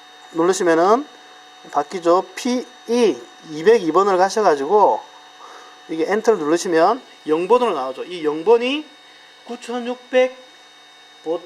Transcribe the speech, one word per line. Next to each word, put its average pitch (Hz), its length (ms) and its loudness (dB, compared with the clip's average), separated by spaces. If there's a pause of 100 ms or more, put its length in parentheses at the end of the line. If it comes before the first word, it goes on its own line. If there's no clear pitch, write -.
(320)
누르시면은 180 720 2 (640)
바뀌죠. 180 640 0
피이 233 840 -2 (340)
이백이 175 420 2
번을 190 240 2
가셔가지고 175 840 2 (880)
이게 160 200 -4
엔터를 214 300 0
누르시면 170 600 0 (280)
영 165 180 0
번으로 233 260 2
나오죠. 131 300 -6
이 175 220 -10
영 156 200 -4
번이 247 400 2 (600)
구천육백 247 920 -4 (840)
보-, 170 240 -6